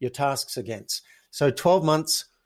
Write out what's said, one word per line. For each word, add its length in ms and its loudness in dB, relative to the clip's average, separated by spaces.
your 100 -4
tasks 460 -4
against? 460 -8
So 200 2
twelve 340 4
months, 400 0